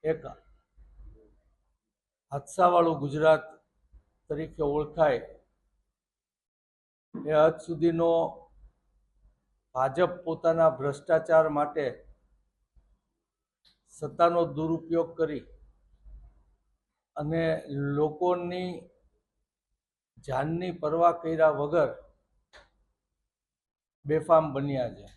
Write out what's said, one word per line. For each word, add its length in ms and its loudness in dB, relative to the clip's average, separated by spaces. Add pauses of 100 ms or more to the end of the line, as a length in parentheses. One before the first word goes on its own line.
એક 200 -4 (2000)
હાદસાવાળું 680 2
ગુજરાત 640 2 (680)
તરીકે 340 -6
ઓળખાય, 800 0 (1900)
એ 60 -4
હદ 240 4
સુધીનો 840 0 (1400)
ભાજપ 500 0
પોતાના 460 2
ભ્રષ્ટાચાર 760 2
માટે 560 -4 (1800)
સત્તાનો 560 0
દુરુપયોગ 720 -4
કરી 300 -4 (1700)
અને 520 -4
લોકોની 1200 -4 (1300)
જાનની 540 -4
પરવા 400 2
કર્યા 360 2
વગર 460 0 (2000)
બેફામ 460 2
બન્યા 420 -4
છે. 120 -20 (100)